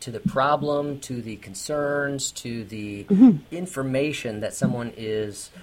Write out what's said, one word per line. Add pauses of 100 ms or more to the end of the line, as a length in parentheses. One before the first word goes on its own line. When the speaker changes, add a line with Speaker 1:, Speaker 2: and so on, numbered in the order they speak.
Speaker 1:
to
the
problem,
to
the
concerns,
to
the
Speaker 2:
Mm-hmm. (180)
Speaker 1:
information
that
someone
is, (140)